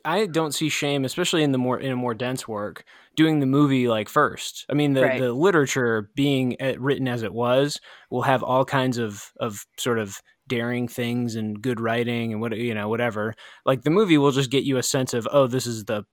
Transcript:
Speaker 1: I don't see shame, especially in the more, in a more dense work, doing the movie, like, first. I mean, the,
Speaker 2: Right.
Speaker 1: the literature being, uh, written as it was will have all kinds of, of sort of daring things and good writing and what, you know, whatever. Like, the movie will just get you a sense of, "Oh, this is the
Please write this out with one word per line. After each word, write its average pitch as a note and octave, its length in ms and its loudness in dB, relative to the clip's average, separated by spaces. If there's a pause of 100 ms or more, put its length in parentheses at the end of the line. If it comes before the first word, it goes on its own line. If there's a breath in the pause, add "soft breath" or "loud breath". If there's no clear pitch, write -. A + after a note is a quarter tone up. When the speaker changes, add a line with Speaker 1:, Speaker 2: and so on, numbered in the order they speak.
Speaker 1:
I F#3+ 220 0
don't D#3+ 280 -2
see D#3 140 -2
shame, C#3+ 360 0
especially E3+ 380 0
in C#3+ 100 4
the C3 60 2
more, B2+ 200 0
in C3+ 140 -4
a B2+ 40 -2
more B2 180 -2
dense B2 340 -6
work, G#2 360 -8 (320 soft breath)
doing D#3 240 4
the C#3 60 2
movie, C3+ 400 4
like, A2 220 0
first. - 640 0
I - 40 -2
mean, D3 200 2
the, C3+ 80 4
Speaker 2:
Right. C3 180 2
Speaker 1:
the B2+ 120 0
literature C3 800 2
being, C3+ 460 2
uh, C3 180 -2
written C3 280 0
as A#2+ 160 -2
it G#2 120 -6
was B2+ 440 2 (320 soft breath)
will B2 120 -2
have C3 200 2
all C3 220 2
kinds C3 340 0
of, G#2 400 -6
of A2 280 -8 (120)
sort A#2+ 200 -2
of G2+ 200 -6 (300)
daring A#2+ 400 -2
things A#2+ 480 -4
and G#2+ 260 -6
good A#2+ 180 -2
writing A#2 520 -2
and G#2+ 80 -4
what, A2+ 160 -4
you A#2 180 -4
know, G#2 140 -4
whatever. A2+ 460 -2 (320 loud breath)
Like, C3 160 0
the D3 80 0
movie F3 280 4
will C#3+ 140 4
just C3 180 0
get C3+ 140 0
you C3+ 140 0
a A#2+ 40 0
sense C3 320 -2
of, A2+ 160 -2
"Oh, C#3 160 6
this A#2+ 200 -2
is A2+ 180 -6
the G#2 280 -4